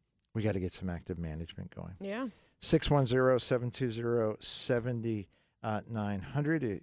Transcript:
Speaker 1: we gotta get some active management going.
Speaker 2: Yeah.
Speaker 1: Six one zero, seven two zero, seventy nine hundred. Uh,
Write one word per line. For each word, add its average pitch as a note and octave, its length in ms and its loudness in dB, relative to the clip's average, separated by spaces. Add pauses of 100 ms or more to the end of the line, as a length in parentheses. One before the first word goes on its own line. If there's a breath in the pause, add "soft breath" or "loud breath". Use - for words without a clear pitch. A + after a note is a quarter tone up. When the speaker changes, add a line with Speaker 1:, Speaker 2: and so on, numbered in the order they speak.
(340)
Speaker 1:
we A2 80 -2
gotta G2+ 180 2
get F2+ 120 -2
some F#2 180 -6
active E2+ 280 -6
management E2 560 -8
going. F2 240 -10
Speaker 2:
Yeah. G#3+ 300 -6 (340 soft breath)
Speaker 1:
Six - 280 4
one C#3+ 160 6
zero, C3 320 6
seven B2 320 0
two B2 200 -2
zero, A2+ 500 0
seventy A#2 880 -2 (600 soft breath)
nine G#2 320 -2
hundred. D3 420 0
Uh, G#2 200 0